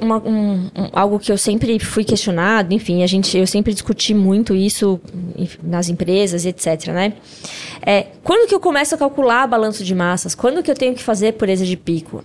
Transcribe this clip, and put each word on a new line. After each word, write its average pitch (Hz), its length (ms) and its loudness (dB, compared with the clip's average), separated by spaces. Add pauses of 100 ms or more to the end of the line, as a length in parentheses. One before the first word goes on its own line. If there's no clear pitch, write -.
uma, 220 140 2
um, 214 340 0 (240)
um, 196 160 -4
algo 202 280 2
que - 100 -2
eu 202 80 2
sempre 220 400 0
fui - 240 -2
questionado, 196 720 0
enfim, 180 300 0
a - 20 4
gente, 190 320 2
eu 185 80 4
sempre 208 260 0
discuti - 400 -2
muito 208 400 4
isso, 190 460 2 (400)
enfim, 185 240 -6
nas 175 260 -2
empresas, 175 560 0
et 180 160 -4
cetera, 165 320 -2
né? 190 200 0 (720)
É, 202 240 2 (180)
quando 415 240 4
que 403 80 2
eu - 20 4
começo 294 380 0
a - 20 0
calcular 269 480 2
balanço 214 380 0
de 185 100 -2
massas? 175 400 -2
Quando 277 260 0
que - 80 -4
eu 285 60 2
tenho 254 180 0
que 247 120 -10
fazer 220 300 0
pureza 190 300 0
de 185 120 -2
pico, 165 480 -6